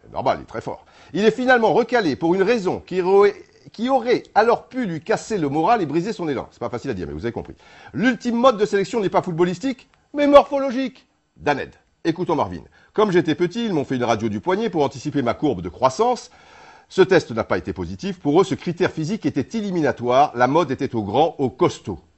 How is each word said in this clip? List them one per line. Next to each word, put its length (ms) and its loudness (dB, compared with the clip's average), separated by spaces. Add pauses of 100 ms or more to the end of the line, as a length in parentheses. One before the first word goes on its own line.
c'est 100 -20
normal, 280 -2
il 40 -14
est 40 -20
très 120 -10
fort. 240 -12 (320)
Il 100 0
est 60 8
finalement 420 2
recalé 420 0
pour 180 0
une 80 2
raison 420 0
qui 160 -4
aurait, 360 4 (360)
qui 160 -6
aurait 360 0 (100)
alors 300 4
pu 240 -6
lui 120 -6
casser 380 -4
le 100 0
moral 320 2
et 60 0
briser 260 -2
son 160 -6
élan. 220 -4
C'est 100 -20
pas 120 -6
facile 180 -8
à 60 -4
dire, 100 -6
mais 80 -10
vous 120 -10
avez 60 -2
compris. 220 -12 (400)
L'ultime 420 -2
mode 220 4
de 80 2
sélection 340 -2
n'est 100 0
pas 120 0
footballistique, 680 -4 (260)
mais 100 2
morphologique. 800 2 (320)
Daned. 320 -4 (340)
Écoutons 320 -2
Marvin. 280 -4 (300)
Comme 180 2
j'étais 240 2
petit, 320 -2
ils 60 -2
m'ont 100 -2
fait 140 -4
une 80 -2
radio 220 0
du 120 -4
poignet 320 -2
pour 120 0
anticiper 380 -4
ma 140 -2
courbe 260 -2
de 80 -8
croissance. 600 -2 (580)
Ce 140 4
test 260 4
n'a 140 -2
pas 160 -2
été 140 -8
positif. 460 -8
Pour 220 2
eux, 20 4
ce 120 -2
critère 340 -4
physique 380 -6
était 320 -4
éliminatoire. 720 0
La 140 2
mode 240 2
était 240 -4
au 80 -2
grand, 340 0
au 140 -2
costaud. 480 -2 (180)